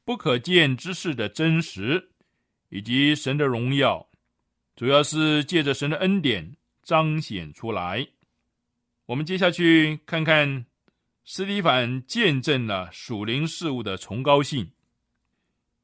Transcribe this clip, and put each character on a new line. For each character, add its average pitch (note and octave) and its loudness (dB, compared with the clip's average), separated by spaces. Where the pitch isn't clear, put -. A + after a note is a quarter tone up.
不 A#3+ -4
可 C#3+ 0
见 D3+ 4
之 F3+ -10
事 E3 -4
的 A2 -2
真 D#3+ 0
实， C#3 -4
以 G2 -10
及 C3+ 2
神 C#3 -2
的 D3 0
荣 B2 0
耀， A#2+ 0
主 A2+ -6
要 C#3 6
是 D3+ 0
借 D#3 0
着 C#3 0
神 C#3 -4
的 D#3 -2
恩 F#3+ 0
典 G#2+ -2
彰 D#3+ 0
显 F2 -8
出 A2+ -8
来。 F#2+ -6
我 A#2+ -6
们 D3+ -4
接 F#3 -4
下 F#3 2
去 D#3+ 4
看 D#3+ -4
看 C#3+ 0
斯 - -8
提 G3+ -2
反 B2+ 0
见 F3+ 0
证 B2+ 0
了 F#2+ -4
属 G#2 -8
灵 C3+ -2
事 D#3+ -6
物 B2+ -4
的 G2 -6
崇 G#2 -8
高 C#3+ 4
性。 B2+ -6